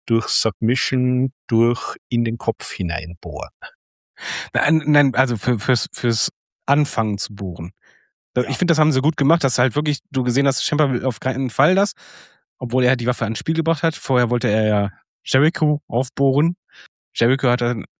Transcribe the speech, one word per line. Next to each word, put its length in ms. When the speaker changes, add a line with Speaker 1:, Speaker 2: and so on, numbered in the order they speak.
Speaker 1:
durch 220
Submission, 1040
durch 480
in 160
den 140
Kopf 340
hineinbohren. 760
Speaker 2:
Nein, 320
nein, 300
also 200
für, 240
fürs, 320
fürs 380
Anfangen 520
zu 180
bohren. 360
Da, 80
Speaker 1:
Ja. 60
Speaker 2:
ich 80
find, 140
das 80
haben 120
sie 100
gut 160
gemacht, 260
dass 140
halt 180
wirklich 240
du 120
gesehen 240
hast, 160
Ciampa 280
will 120
auf 160
keinen 300
Fall 260
das, 180
obwohl 240
er 120
die 120
Waffe 160
ans 160
Spiel 160
gebracht 280
hat. 120
Vorher 340
wollte 200
er 180
ja 240
Jericho 600
aufbohren. 680
Jericho 340
hat 120
dann 240